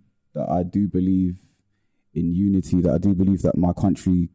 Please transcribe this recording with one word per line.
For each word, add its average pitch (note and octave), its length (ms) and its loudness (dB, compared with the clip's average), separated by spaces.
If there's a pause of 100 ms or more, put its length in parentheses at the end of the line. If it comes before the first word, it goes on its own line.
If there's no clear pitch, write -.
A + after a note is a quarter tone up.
(340)
that C#2+ 160 -6
I F2 140 -2
do G2 240 -2
believe F#2 500 0 (760)
in E2+ 200 -2
unity, F#2+ 480 0
that E2+ 120 2
I D#2+ 40 0
do G2 160 0
believe F#2 300 0
that - 140 0
my F2+ 160 2
country F2+ 600 0